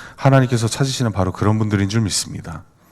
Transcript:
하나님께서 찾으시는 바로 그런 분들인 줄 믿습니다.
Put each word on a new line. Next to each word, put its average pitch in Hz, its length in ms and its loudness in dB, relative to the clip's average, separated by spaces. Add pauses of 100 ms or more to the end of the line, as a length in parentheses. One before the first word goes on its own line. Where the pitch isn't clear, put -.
(140)
하나님께서 127 540 4
찾으시는 131 420 -2
바로 92 220 0
그런 107 260 2
분들인 101 300 0
줄 113 140 0
믿습니다. 85 600 -6 (280)